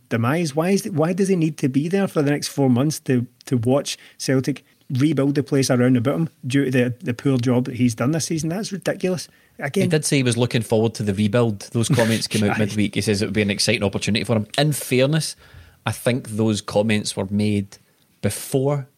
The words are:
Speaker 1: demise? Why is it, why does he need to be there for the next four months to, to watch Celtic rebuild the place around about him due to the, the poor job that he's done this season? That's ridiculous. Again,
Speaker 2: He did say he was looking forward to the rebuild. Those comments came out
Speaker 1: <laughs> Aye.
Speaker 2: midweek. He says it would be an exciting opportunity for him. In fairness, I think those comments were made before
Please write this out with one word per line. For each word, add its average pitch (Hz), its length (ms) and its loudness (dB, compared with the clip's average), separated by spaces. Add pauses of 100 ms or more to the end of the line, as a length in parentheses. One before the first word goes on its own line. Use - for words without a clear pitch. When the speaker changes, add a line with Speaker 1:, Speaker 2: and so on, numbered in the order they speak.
Speaker 1:
demise? 135 460 -2
Why 160 160 0
is 196 160 0
it, 202 80 -8
why 160 180 0
does 185 160 0
he 190 80 2
need 160 220 -2
to 143 100 0
be 147 200 0
there 196 200 0
for 160 140 -2
the 139 80 2
next 143 180 -2
four 139 220 2
months 139 300 2
to, 123 260 0 (200)
to 131 120 0
watch 123 400 0 (200)
Celtic 131 460 -2 (260)
rebuild 143 440 2
the 147 80 0
place 135 280 0
around 127 260 4
about 123 200 0
him 165 120 -2 (180)
due 139 200 2
to 127 40 0
the, 123 320 2
the 123 120 -4
poor 135 240 0
job 123 280 2
that 139 100 -8
he's 120 180 2
done 120 180 0
this 160 140 -2
season? 160 220 -4
That's 180 240 -6
ridiculous. 180 560 -4 (300)
Again, 151 260 -2
Speaker 2:
He - 40 0
did 156 160 2
say - 120 0
he 135 60 4
was 123 160 2
looking 120 240 0
forward 110 320 2
to - 80 -6
the 101 120 0
rebuild. 107 460 2 (120)
Those 117 160 0
comments 113 380 2
came 107 220 0
out 95 80 0
Speaker 1:
<laughs> - 0 -
Aye. - 40 -2
Speaker 2:
midweek. 104 340 0
He 101 60 0
says 101 200 0
it 107 60 0
would 95 80 -6
be 107 80 2
an 101 80 2
exciting 104 340 0
opportunity 101 400 0
for 120 120 0
him. 107 100 0 (100)
In 147 160 2
fairness, 135 640 0 (480)
I 117 80 -2
think 120 380 -2
those 110 320 0
comments 104 540 0
were 101 140 -2
made 104 460 -2 (460)
before 135 760 -2